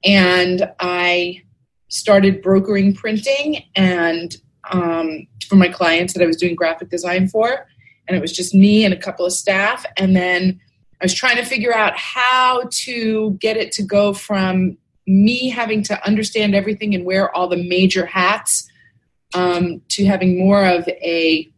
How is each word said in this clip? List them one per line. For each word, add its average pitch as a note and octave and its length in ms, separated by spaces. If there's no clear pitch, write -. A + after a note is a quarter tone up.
and F3+ 640
I F3+ 600
started G3 540
brokering G3 520
printing C#4 680
and, E3+ 600
um, E3 560
for G3 80
my F3+ 140
clients F3 440
that F3+ 80
I F3 60
was E3 100
doing F3 180
graphic E3 340
design F3+ 380
for. A#3 400
And F#3 100
it - 20
was E3 140
just F3+ 200
me G#3 300
and G3 100
a F3+ 40
couple - 280
of F3+ 60
staff. G3+ 540
And F#3+ 200
then F3+ 440
I F#3+ 60
was F#3 80
trying B3 220
to A#3+ 100
figure A#3+ 280
out G#3+ 220
how B3+ 760
to A3 680
get A3 180
it A3 160
to G#3+ 100
go G3+ 280
from F#3 680
me A3+ 440
having A3 340
to - 240
understand G#3+ 480
everything G3+ 400
and F3 100
wear F#3+ 300
all F3+ 120
the F3+ 100
major F#3 380
hats, - 600
um, F3 540
to G3+ 160
having F#3 340
more G3 260
of F3 220
a E3 720